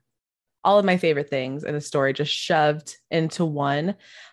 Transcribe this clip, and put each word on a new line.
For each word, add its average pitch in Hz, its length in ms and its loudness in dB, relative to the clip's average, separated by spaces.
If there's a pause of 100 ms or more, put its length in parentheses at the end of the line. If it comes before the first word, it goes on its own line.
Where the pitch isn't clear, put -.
(640)
all 202 120 6
of 202 80 4
my 180 120 2
favorite 147 320 0
things 135 340 -4
in 151 100 -6
a 147 80 -4
story 139 300 0
just 147 220 -2
shoved 151 640 0 (120)
into 160 360 0
one. 147 500 -2 (380)